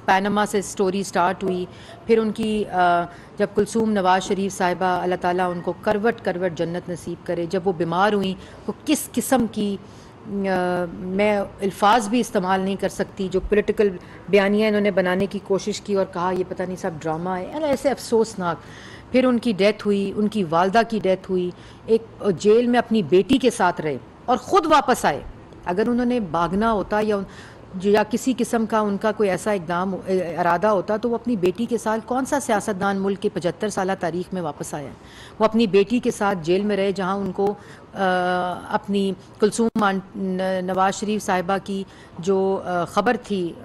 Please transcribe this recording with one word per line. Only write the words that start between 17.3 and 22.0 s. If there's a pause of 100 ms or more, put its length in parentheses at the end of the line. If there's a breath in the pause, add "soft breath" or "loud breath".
है",
यार,
ऐसे
अफसोसनाक। (500 loud breath)
फिर
उनकी
death
हुई,
उनकी
वालदा
की
death
हुई, (360 loud breath)
एक